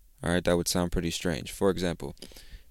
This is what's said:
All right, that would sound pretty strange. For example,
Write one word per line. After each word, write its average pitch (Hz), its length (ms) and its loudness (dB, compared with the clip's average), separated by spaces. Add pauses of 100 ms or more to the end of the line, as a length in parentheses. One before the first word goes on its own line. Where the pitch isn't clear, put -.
(240)
All 82 60 2
right, 87 140 4
that 87 120 4
would 87 100 2
sound 87 260 0
pretty 85 180 0
strange. - 420 -2
For 101 160 2
example, 85 480 0 (540)